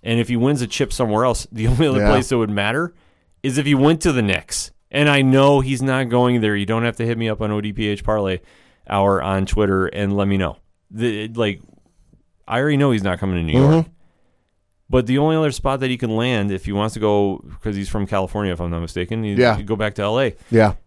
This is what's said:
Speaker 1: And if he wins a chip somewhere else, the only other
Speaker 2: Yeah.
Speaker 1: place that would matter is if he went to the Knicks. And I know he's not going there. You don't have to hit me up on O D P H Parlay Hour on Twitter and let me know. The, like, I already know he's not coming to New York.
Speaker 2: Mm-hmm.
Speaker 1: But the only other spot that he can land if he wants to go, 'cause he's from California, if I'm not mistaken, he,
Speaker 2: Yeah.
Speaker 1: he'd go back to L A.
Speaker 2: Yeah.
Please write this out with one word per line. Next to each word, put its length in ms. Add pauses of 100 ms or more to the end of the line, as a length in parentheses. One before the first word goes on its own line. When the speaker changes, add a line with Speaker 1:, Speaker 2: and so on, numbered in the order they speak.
Speaker 1:
And 180
if 80
he 80
wins 240
a 60
chip 260
somewhere 320
else, 260
the 160
only 200
other 140
Speaker 2:
Yeah. 100
Speaker 1:
place 180
that 80
would 140
matter 420 (500)
is 140
if 80
he 100
went 280
to 100
the 100
Knicks. 480 (200)
And 180
I 140
know 380
he's 220
not 280
going 320
there. 120
You 120
don't 180
have 120
to 100
hit 100
me 140
up 100
on 100
O 120
D 100
P 160
H 160
Parlay 360 (460)
Hour 360
on 240
Twitter 400
and 280
let 140
me 80
know. 220 (320)
The, 380
like, 340 (840)
I 140
already 160
know 140
he's 120
not 160
coming 180
to 60
New 160
York. 280
Speaker 2:
Mm-hmm. 60 (960)
Speaker 1:
But 180
the 120
only 180
other 160
spot 280
that 100
he 60
can 200
land 340
if 140
he 80
wants 220
to 60
go, 440 (180)
'cause 140
he's 120
from 180
California, 460
if 80
I'm 100
not 100
mistaken, 420
he, 120
Speaker 2:
Yeah. 220
Speaker 1:
he'd 100
go 100
back 200
to 60
L 180
A. 140 (160)
Speaker 2:
Yeah. 240 (120)